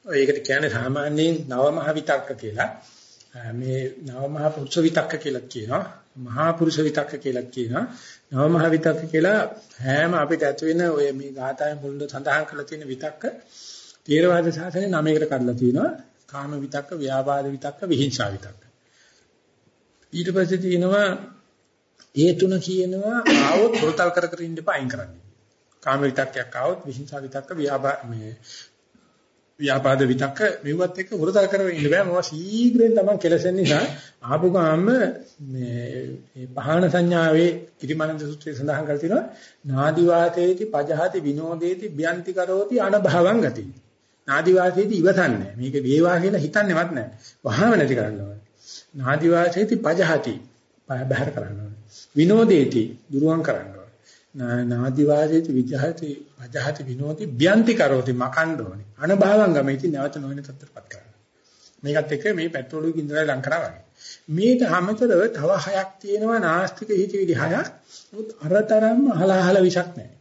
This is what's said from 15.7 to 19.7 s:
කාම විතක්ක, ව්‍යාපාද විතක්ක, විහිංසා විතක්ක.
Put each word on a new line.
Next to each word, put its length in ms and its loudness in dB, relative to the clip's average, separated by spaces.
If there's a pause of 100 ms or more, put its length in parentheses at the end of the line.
කාම 320 -12
විතක්ක, 400 -8
ව්‍යාපාද 520 -2
විතක්ක, 360 -8
විහිංසා 480 0
විතක්ක. 300 -14 (1500)